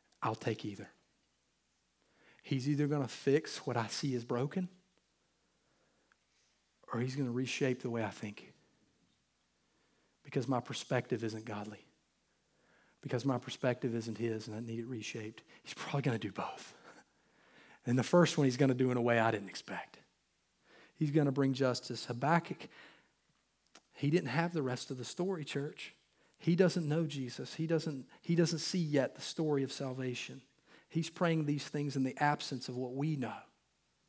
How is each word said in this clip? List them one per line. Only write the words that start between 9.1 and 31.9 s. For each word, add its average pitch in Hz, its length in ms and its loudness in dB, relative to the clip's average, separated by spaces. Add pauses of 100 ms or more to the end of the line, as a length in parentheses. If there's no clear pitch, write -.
Because 135 240 -2
my 127 100 2
perspective 120 640 -2
isn't 110 220 -6
godly. 104 420 -10 (1160)
Because 123 220 -2
my 131 140 2
perspective 123 560 -2
isn't 113 240 -4
his 110 300 -4
and 107 80 -8
I 113 40 -6
need 117 200 -6
it 113 60 -8
reshaped. 113 560 -10 (200)
He's - 120 -12
probably - 280 -4
gonna 117 160 2
do 101 140 -4
both. - 420 -8 (1080)
And 120 120 2
the - 60 4
first 175 340 6
one 143 100 4
he's 123 100 2
gonna 131 180 6
do 127 160 2
in 123 60 2
a 117 60 0
way 117 180 6
I 113 100 6
didn't 101 200 -2
expect. - 480 -12 (1000)
He's 147 160 0
gonna 147 180 6
bring 135 220 4
justice. 123 540 0
Habakkuk, 147 640 0 (1200)
he 143 180 0
didn't 160 200 2
have 165 220 2
the 160 100 0
rest 127 280 -4
of 131 80 -8
the 123 60 -6
story, 175 400 -4
church. - 500 -6 (440)
He 170 180 4
doesn't 170 320 6
know 160 180 2
Jesus. 135 480 -6
He 160 140 -2
doesn't, 156 400 0 (140)
he 170 120 2
doesn't 165 240 4
see 180 220 0
yet 143 340 2
the - 60 -16
story 147 420 0
of 127 100 -2
salvation. 127 720 -6 (460)
He's 165 200 -2
praying 165 360 2
these 143 240 0
things 147 260 -2